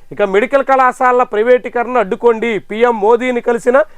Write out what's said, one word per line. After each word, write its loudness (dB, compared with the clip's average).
ఇక -6
మెడికల్ 0
కళాశాలల 2
ప్రైవేటీకరణ -2
అడ్డుకోండి, 0
పీఎం -2
మోదీని 0
కలిసిన 0